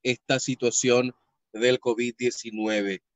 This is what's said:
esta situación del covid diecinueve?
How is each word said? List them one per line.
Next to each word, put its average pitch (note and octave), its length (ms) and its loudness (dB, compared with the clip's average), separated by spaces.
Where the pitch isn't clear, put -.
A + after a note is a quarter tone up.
esta B2+ 360 0
situación B2 720 0
del B2 260 2
covid A#2+ 380 -2
diecinueve? G#2+ 840 -2